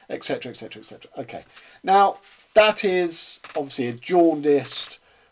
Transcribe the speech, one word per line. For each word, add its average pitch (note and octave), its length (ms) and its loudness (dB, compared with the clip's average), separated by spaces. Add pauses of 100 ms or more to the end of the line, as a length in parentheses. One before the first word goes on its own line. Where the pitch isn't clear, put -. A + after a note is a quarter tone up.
et - 160 -10
cetera, B2+ 280 -8
et G2+ 40 -18
cetera, A2 280 -18
et - 20 -20
cetera. - 320 -20
Okay. - 260 -14 (400)
Now, G3 360 2 (340)
that G#3+ 320 4
is F3+ 540 -2 (160)
obviously C#3 320 -6
a A#2+ 60 -6
jaundiced, D3 1080 0 (320)